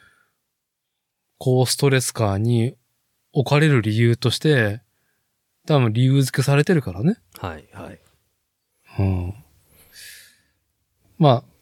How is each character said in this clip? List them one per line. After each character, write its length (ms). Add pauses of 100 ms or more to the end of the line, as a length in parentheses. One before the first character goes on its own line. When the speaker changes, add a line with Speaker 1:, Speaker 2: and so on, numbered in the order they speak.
(1400)
Speaker 1:
高 280
ス 100
ト 140
レ 100
ス 120
下 260
に 360 (580)
置 160
か 120
れ 80
る 140
理 140
由 200
と 140
し 80
て、 420 (840)
多 120
分 140
理 120
由 180
付 140
け 60
さ 140
れ 80
て 100
る 80
か 100
ら 100
ね。 140 (220)
Speaker 2:
は 180
い、 160
は 180
い。 80 (1000)
Speaker 1:
う 40
ん。 320 (1800)
ま 120
あ、 140 (180)